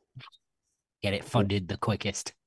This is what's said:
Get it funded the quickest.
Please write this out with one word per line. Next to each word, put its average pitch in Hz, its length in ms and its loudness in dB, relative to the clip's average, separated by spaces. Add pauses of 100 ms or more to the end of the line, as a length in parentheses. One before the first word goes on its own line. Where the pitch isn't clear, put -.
(1000)
Get 98 120 0
it - 100 -2
funded 101 440 2
the 98 100 -4
quickest. - 560 -2 (140)